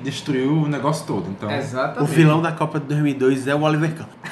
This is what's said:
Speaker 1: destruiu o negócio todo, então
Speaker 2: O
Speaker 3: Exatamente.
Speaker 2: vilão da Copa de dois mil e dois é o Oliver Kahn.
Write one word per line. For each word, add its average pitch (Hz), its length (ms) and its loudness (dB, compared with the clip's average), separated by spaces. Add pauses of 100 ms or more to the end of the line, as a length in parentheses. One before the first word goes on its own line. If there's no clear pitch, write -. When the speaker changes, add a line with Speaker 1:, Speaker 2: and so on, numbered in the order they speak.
Speaker 1:
destruiu 135 480 -2
o 151 160 2
negócio 147 380 -2
todo, 95 240 -4
então 104 180 -6
Speaker 2:
O 107 40 -2
Speaker 3:
Exatamente. 131 600 -2
Speaker 2:
vilão 160 300 6
da 160 100 0
Copa 156 260 -4
de 139 80 -6
dois 147 140 0
mil 147 120 2
e - 20 0
dois 131 320 2
é 143 80 2
o 147 80 0
Oliver 156 320 2
Kahn. 110 120 -14 (260)